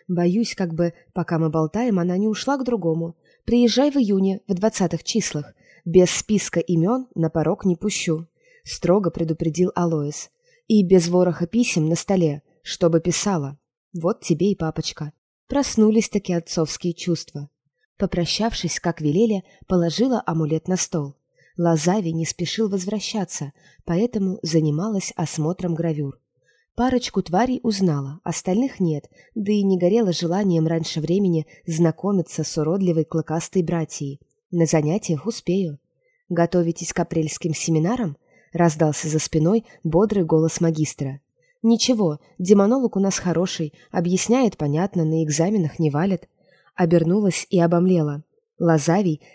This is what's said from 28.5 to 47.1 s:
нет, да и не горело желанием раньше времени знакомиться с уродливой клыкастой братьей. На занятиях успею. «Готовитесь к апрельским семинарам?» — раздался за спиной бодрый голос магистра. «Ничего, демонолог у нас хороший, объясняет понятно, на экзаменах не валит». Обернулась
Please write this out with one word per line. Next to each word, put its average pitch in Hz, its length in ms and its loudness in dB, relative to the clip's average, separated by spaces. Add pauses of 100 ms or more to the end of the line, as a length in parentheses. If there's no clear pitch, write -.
нет, 156 300 -2 (260)
да 208 160 -4
и 208 100 2
не 190 160 2
горело 185 340 2
желанием 170 540 0
раньше 160 360 -2
времени 170 440 0 (220)
знакомиться 170 760 0
с - 140 -8
уродливой 165 480 0
клыкастой 160 560 -2
братьей. 156 580 -4 (300)
На 170 160 2
занятиях 156 600 0
успею. 175 500 -4 (520)
«Готовитесь 170 640 0
к - 60 -6
апрельским 160 540 -2
семинарам?» — 165 640 -2 (360)
раздался 160 540 2
за 151 120 0
спиной 170 460 0 (180)
бодрый 196 400 2
голос 160 380 2
магистра. 151 600 -2 (400)
«Ничего, 220 580 2 (200)
демонолог 202 560 4
у 190 40 0
нас 196 200 0
хороший, 170 540 -2 (180)
объясняет 185 680 2
понятно, 156 480 0
на 160 180 0
экзаменах 165 560 0
не 160 100 2
валит». 147 380 -2 (480)
Обернулась 175 760 2